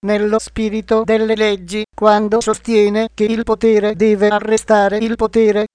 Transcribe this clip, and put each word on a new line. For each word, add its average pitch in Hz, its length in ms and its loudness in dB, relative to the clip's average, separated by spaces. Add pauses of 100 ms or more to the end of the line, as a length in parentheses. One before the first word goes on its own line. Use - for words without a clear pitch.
nello 208 320 0
spirito 220 640 -4
delle 220 320 0
leggi, 208 480 -4 (120)
quando 214 460 2
sostiene 220 720 0
che 214 120 -2
il 220 180 -2
potere 214 540 0
deve 208 320 2
arrestare 208 720 0
il 226 180 -4
potere, 214 580 0